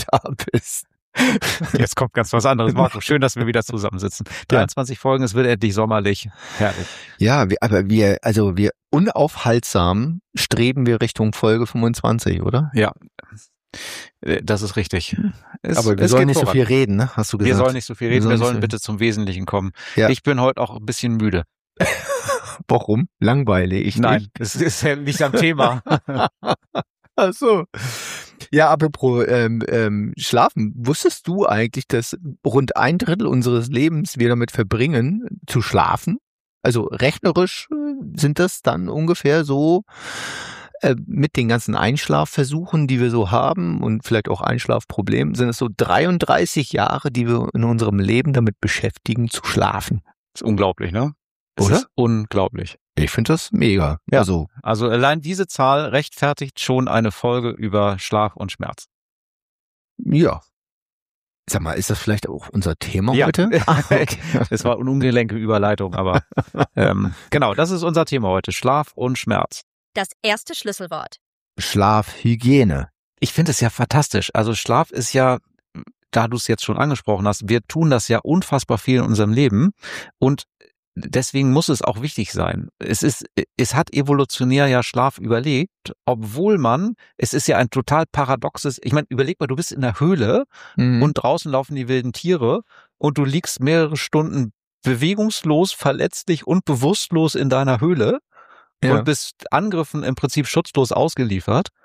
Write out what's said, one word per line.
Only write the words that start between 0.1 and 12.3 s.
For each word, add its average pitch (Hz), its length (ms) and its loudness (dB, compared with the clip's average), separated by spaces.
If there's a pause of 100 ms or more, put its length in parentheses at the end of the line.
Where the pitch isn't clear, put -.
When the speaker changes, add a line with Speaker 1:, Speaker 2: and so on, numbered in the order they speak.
Speaker 1:
da - 100 4 (300)
bist. - 340 -2 (880)
Speaker 2:
Jetzt 117 220 2
kommt 127 180 0
ganz 117 180 0
was 117 140 2
anderes. 117 280 2
Marco, 139 280 2
schön, 147 200 2
dass 135 140 2
wir 113 120 0
wieder 117 160 2
zusammensitzen. 98 640 -6
Speaker 1:
Ja. - 60 -14 (160)
Speaker 2:
Dreiundzwanzig 123 500 0
Folgen, 135 240 2
es 110 100 -2
wird 123 140 4
endlich 107 260 2
sommerlich. 107 560 0 (280)
Herrlich. 95 300 -2 (300)
Speaker 1:
Ja, 113 320 4
wir, 101 120 2
aber 98 280 2
wir, 104 320 4
also 101 360 2
wir 104 140 2 (200)
unaufhaltsam 123 1300 2 (140)
streben 127 500 0
wir 117 160 2
Richtung 110 320 0
Folge 113 320 2
fünfundzwanzig, 113 760 0